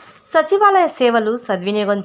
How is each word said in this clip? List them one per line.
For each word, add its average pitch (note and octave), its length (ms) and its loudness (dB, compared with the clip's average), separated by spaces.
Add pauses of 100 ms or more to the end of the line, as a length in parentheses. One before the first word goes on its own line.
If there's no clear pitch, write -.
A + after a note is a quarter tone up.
(240)
సచివాలయ F#4+ 640 2
సేవలు A#3 500 0
సద్వినియోగం G3+ 680 -4